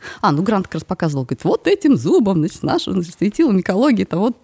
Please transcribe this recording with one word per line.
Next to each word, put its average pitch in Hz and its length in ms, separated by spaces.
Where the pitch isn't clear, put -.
«А, - 120
ну, 147 100
Грант 196 240
как - 80
раз 160 100
показывал, 151 420
говорит, - 180
вот 440 240
этим 302 280
зубом, 190 420
значит, - 260
наша, - 260
значит, 175 260
светило 220 360
микологии-то 190 680
вот 233 260